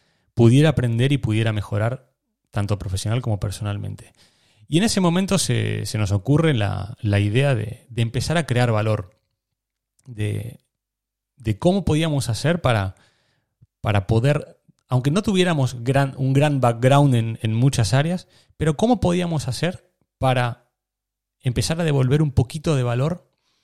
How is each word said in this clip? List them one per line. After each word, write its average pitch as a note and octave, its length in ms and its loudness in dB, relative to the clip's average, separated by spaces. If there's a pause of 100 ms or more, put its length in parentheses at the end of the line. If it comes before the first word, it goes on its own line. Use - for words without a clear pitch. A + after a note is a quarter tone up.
(340)
pudiera B2+ 340 6
aprender B2 420 0
y C#3+ 80 2
pudiera A2 340 0
mejorar G#2+ 600 -4 (400)
tanto G#2 260 -2
profesional G#2+ 440 -4
como G#2+ 180 -4
personalmente. G2+ 720 -8 (560)
Y D3 100 0
en G3+ 60 2
ese A3 160 0
momento F3+ 360 0
se, G#2+ 480 -2
se G#2+ 140 -6
nos G2 140 0
ocurre D3 420 2
la, G2+ 460 -4
la G2+ 180 2
idea A#2+ 380 2
de, G#2+ 320 -8
de A#2 140 -4
empezar B2 340 -4
a E3 100 -2
crear A#2+ 240 0
valor, G#2+ 480 -2 (880)
de, G#2+ 540 -8 (760)
de G#2+ 220 -4
cómo F#3 260 0
podíamos D3+ 440 0
hacer D#3+ 320 -2
para, G#2 340 0 (840)
para G2+ 260 0
poder, C3+ 540 0 (260)
aunque B2+ 240 0
no G3 120 0
tuviéramos E3 600 0
gran, C3+ 360 0
un C3+ 160 0
gran C#3+ 260 2
background B2+ 560 4
en, A2+ 260 -2
en A2 100 0
muchas A#2+ 420 2
áreas, E3 340 -2 (280)
pero D3+ 200 -2
cómo A3+ 240 2
podíamos F3 480 -2
hacer - 420 -6 (280)
para B2 500 -2 (720)
empezar D#3+ 400 -2
a F3 40 0
devolver C#3 380 2
un D3 80 0
poquito D3+ 460 -2
de B2+ 80 -2
valor C3 440 -4 (360)